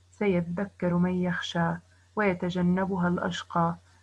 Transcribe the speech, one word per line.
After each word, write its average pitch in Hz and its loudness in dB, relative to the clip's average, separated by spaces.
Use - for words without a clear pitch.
سَيَذَّكَّرُ 175 0
مَنْ 175 2
يَخْشَى 175 -2
وَيَتَجَنَّبُهَا 180 0
الْأَشْقَى 175 -2